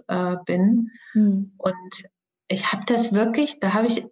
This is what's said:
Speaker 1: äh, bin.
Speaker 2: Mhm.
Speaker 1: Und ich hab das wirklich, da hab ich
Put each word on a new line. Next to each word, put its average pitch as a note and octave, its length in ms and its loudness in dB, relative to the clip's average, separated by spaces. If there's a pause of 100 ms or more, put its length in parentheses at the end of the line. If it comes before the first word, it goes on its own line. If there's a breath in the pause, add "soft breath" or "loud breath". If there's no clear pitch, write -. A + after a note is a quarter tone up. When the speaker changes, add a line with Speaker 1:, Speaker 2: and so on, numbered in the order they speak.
Speaker 1:
äh, F3+ 360 -2
bin. G#3+ 460 2 (240 loud breath)
Speaker 2:
Mhm. G3 440 2
Speaker 1:
Und F#3 460 -6 (440)
ich - 240 -2
hab G3+ 140 -6
das A#3 280 0
wirklich, A#3 460 0
da G3 140 0
hab A3 100 2
ich A#3 280 -2